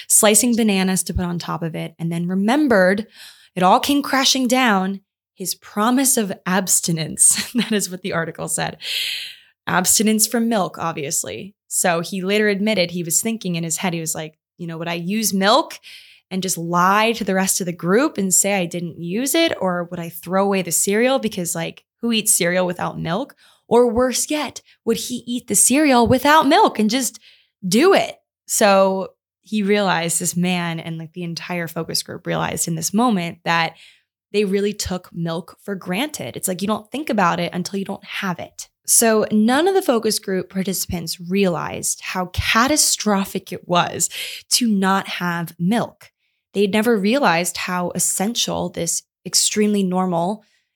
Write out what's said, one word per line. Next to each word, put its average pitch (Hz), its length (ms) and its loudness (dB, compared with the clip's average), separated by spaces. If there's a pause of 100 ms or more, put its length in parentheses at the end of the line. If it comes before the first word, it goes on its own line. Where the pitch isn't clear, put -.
slicing 226 480 4
bananas 190 480 2
to 180 100 -6
put 185 100 -2
on 175 140 -4
top 165 240 -6
of 160 120 -6
it, 165 240 -8
and 165 140 -4
then 170 140 -4
remembered, 202 800 2 (480)
it 180 80 -2
all 202 180 6
came 285 220 0
crashing 262 440 0
down, 202 540 2 (320)
his - 220 -8
promise 247 640 0
of 208 140 0 (120)
abstinence. 180 1080 0
<laughs> - 20 -4
That 226 180 -2
is 190 180 0
what 180 120 -12
the 196 100 -6
article 165 360 -4
said. 160 280 -4 (920)
Abstinence 214 600 2
from 233 240 0
milk, 190 280 0
obviously. 160 760 -6 (140)
So 175 320 0
he 185 220 -6
later 208 260 2
admitted 202 420 0
he 175 120 -4
was 165 200 -2
thinking 214 340 -4
in 165 80 -4
his 165 140 -4
head, 180 160 -2
he 170 60 -4
was 160 140 -6
like, 156 240 -10 (200)
"You 170 80 -10
know, 165 100 -10
would 165 120 -8
I 170 60 -4
use 196 380 -2
milk 208 460 2 (520)
and 190 120 -4
just 180 160 -4
lie 180 540 2
to 226 120 -8
the 190 100 -2
rest 190 260 0
of 190 60 -6
the 175 60 -2
group 208 460 2
and 190 160 0
say 196 200 2
I 185 120 0
didn't 170 340 -8
use 202 340 -4
it? 330 260 2
Or 175 240 -2
would 175 140 -10
I 170 120 -10
throw 190 340 -2
away 196 180 2
the 175 80 -10
cereal? 233 480 2
Because, 208 360 -4
like, 165 300 -8 (160)
who 233 120 0
eats 214 220 2
cereal 180 320 2
without 175 340 -6
milk? 175 360 -6 (300)
Or 240 240 6
worse 240 400 0
yet, 302 300 -4 (240)
would 226 140 0
he - 280 -8
eat 240 200 -6
the 202 80 -2
cereal 254 520 6
without 285 400 4
milk 330 320 4
and 214 120 2
just 254 280 -4 (480)
do 262 280 6
it?" - 240 0 (280)
So 196 680 2 (260)
he 214 220 -4
realized, 185 580 0
this 170 160 -4
man 175 420 -2
and, 165 200 -10
like, 160 160 -16
the 180 100 -10
entire 170 420 -6
focus 165 360 -6
group - 240 -14
realized 165 420 -4
in 165 60 -4
this 165 180 -6
moment 190 520 0
that 165 300 0 (580)
they 208 120 2
really 202 300 0
took 180 360 -8
milk 165 520 -6
for 202 120 -8
granted. 185 600 -6
It's - 120 -6
like, 180 120 -4
you 196 80 -2
don't - 220 -4
think 294 180 -8
about 175 320 2
it 170 140 -4
until 180 240 -6
you 196 80 -6
don't - 180 -12
have - 340 -6
it. - 300 -16 (180)
So 220 440 4
none 240 360 2
of 392 80 2
the 392 60 2
focus 220 380 0
group 185 320 -6
participants 180 680 -6
realized 175 840 -2
how 185 320 -4
catastrophic 214 1160 0
it - 160 -12
was - 440 0 (400)
to - 180 2
not 196 400 2
have 170 500 -6
milk. 185 520 -2 (420)
They 196 100 0
had 202 100 2
never 220 260 2
realized 190 580 2
how 180 380 -4
essential 180 760 -2
this 170 360 -6 (200)
extremely 208 580 0
normal, 185 640 -2 (320)